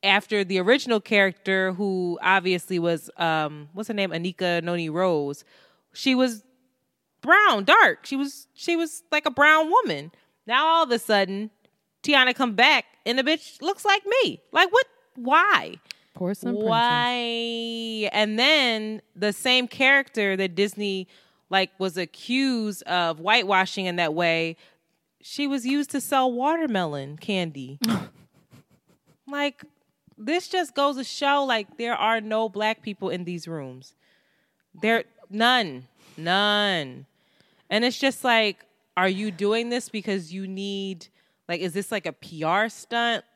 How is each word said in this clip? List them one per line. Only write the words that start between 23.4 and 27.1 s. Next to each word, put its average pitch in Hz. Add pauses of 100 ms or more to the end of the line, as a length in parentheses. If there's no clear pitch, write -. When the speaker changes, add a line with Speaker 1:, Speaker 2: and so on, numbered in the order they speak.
Speaker 1:
in 175
that 165
way, 165 (640)
she -
was 269
used 277
to 277
sell 262
watermelon 214